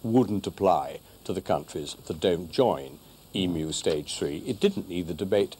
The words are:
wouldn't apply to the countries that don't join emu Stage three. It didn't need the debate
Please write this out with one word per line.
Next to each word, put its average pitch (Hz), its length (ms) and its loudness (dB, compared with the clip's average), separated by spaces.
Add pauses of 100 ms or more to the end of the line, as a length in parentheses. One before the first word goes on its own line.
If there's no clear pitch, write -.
wouldn't 113 420 4
apply 80 540 2 (240)
to 104 80 -4
the 90 80 -4
countries 76 560 -4 (100)
that 80 140 -6
don't 87 320 0
join 69 460 2 (360)
emu 82 380 0
Stage 78 440 -2
three. - 300 -4
It 127 140 -4
didn't 202 280 0
need 87 200 -4
the 87 60 -4
debate 98 460 0